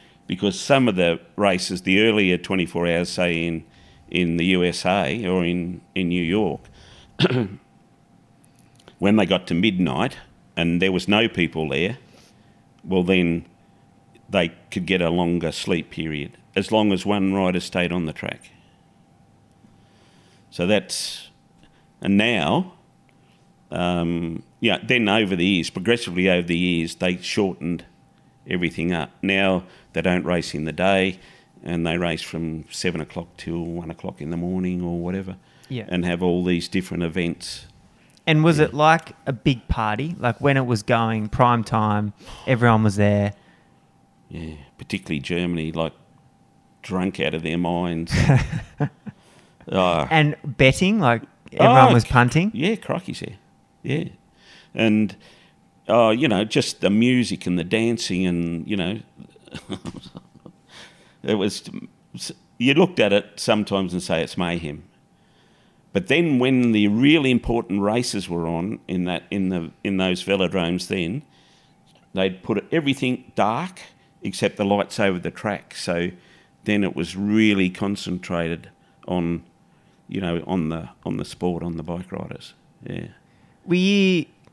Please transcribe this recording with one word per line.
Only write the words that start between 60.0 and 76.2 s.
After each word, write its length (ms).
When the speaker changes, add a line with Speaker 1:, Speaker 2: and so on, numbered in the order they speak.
Speaker 1:
it 120
was, 340
you 160
looked 260
at 140
it 260
sometimes 540
and 80
say 220
it's 160
mayhem. 460
But 140
then 320
when 320
the 160
really 420
important 540
races 440
were 200
on 400
in 160
that, 260
in 200
the, 200
in 140
those 260
velodromes 640
then, 340
they'd 280
put 300
everything 640
dark, 460
except 360
the 80
lights 340
over 200
the 120
track. 440
So 360